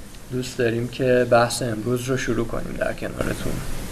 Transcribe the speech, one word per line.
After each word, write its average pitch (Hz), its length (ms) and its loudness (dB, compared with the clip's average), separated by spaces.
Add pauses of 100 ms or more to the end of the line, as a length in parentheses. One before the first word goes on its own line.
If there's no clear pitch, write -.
(320)
دوست 127 260 -4
داریم 117 300 2
که 123 420 4
بحث 120 320 6
امروز 120 420 -2
رو 131 140 0
شروع 120 300 0
کنیم - 320 -4
در - 140 0
کنارتون. - 600 -4 (380)